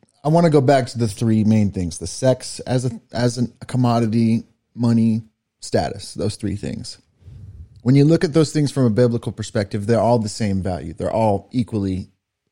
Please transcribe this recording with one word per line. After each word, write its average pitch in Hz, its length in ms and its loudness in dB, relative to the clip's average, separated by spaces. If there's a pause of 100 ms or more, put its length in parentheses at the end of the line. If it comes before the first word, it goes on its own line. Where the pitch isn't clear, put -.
(220)
I 147 60 -2
wanna 170 220 4
go 147 100 6
back 131 280 4
to 117 100 -10
the 117 100 0
three 110 360 0
main 107 260 4
things: 90 280 -6
the 85 80 -8
sex - 540 -2
as 123 240 -2
a, 127 160 -6 (100)
as 120 280 -2
an, 120 240 -4
a - 20 -16
commodity, 117 800 0 (320)
money, 113 480 2 (380)
status. - 520 -4
Those 104 240 -4
three 101 200 -6
things. - 420 -10 (840)
When 127 120 4
you 143 100 6
look 165 180 4
at 151 120 -2
those 160 180 4
things 147 180 0
from 131 140 0
a 120 60 4
biblical 117 420 0
perspective, 104 540 -6
they're 113 140 2
all 117 180 2
the 104 100 -2
same 98 340 -2
value. 82 300 -6
They're - 180 -6
all 104 420 0
equally 98 580 -4 (420)